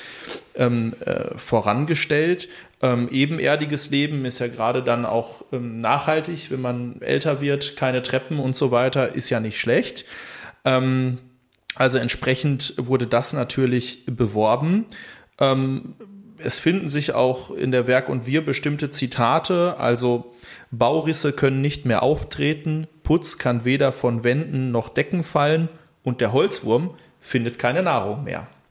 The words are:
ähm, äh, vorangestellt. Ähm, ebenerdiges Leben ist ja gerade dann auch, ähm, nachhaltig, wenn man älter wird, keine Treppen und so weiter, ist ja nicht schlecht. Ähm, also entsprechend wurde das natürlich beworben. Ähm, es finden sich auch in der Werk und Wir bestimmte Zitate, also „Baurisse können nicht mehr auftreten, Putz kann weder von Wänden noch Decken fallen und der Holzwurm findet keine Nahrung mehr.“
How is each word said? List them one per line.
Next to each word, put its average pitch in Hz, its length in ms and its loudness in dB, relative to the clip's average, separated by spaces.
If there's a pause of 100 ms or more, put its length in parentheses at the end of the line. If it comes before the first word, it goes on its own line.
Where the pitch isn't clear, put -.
(540)
ähm, 117 400 0 (100)
äh, 50 320 -2
vorangestellt. 147 1120 0 (320)
Ähm, 120 300 2
ebenerdiges 147 800 0
Leben 143 340 0
ist 123 140 -6
ja 123 80 -2
gerade 120 380 -2
dann 120 200 0
auch, 113 460 -4
ähm, 120 300 -6
nachhaltig, 156 720 0
wenn 131 80 -4
man 123 400 -4
älter 139 400 0
wird, 139 340 -2
keine 127 280 0
Treppen 135 360 -2
und 131 160 0
so 135 160 2
weiter, 127 460 2
ist - 140 -4
ja 120 100 0
nicht 110 180 -4
schlecht. - 460 0 (600)
Ähm, 131 540 2 (560)
also 131 240 4
entsprechend 131 800 0
wurde 123 320 0
das 120 240 2
natürlich 127 720 0
beworben. 123 800 2 (540)
Ähm, 135 560 0 (420)
es - 220 -4
finden 175 280 0
sich 147 260 -2
auch 127 360 2
in - 220 -2
der 123 160 2
Werk 131 200 4
und 127 180 -4
Wir 151 180 0
bestimmte 147 460 -2
Zitate, 156 880 2
also 120 540 0 (380)
„Baurisse 147 640 2
können 135 300 2
nicht 143 220 -2
mehr 117 180 2
auftreten, 151 840 0 (160)
Putz 165 360 0
kann 120 260 0
weder 139 280 2
von 117 320 -2
Wänden 131 480 0
noch 113 160 0
Decken 160 360 0
fallen 160 440 2 (340)
und 123 180 -2
der 110 120 2
Holzwurm 160 580 2 (300)
findet 117 380 -2
keine 135 240 2
Nahrung 127 420 0
mehr.“ - 240 -8 (220)